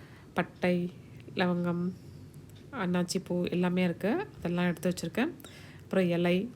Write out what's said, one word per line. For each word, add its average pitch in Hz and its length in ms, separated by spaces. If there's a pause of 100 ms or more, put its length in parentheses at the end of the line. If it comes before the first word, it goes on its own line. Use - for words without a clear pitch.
(380)
பட்டை, 180 380 (640)
லவங்கம், 175 440 (960)
அன்னாச்சி 180 440
பூ 175 80 (200)
எல்லாமே 180 320
இருக்கு. 180 240 (260)
அதெல்லாம் 175 340
எடுத்து 175 200
வச்சுருக்கேன். 208 400 (520)
அப்புறம் 190 340
இலை, 175 180 (200)